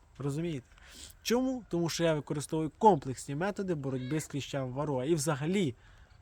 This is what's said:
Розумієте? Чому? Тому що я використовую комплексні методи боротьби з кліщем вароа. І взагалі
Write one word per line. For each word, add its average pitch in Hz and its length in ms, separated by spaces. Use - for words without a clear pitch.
Розумієте? 143 480
Чому? 254 460
Тому 170 200
що 170 160
я 160 100
використовую 151 640
комплексні 143 560
методи 185 400
боротьби 135 460
з - 60
кліщем 131 460
вароа. 135 320
І 165 100
взагалі 156 600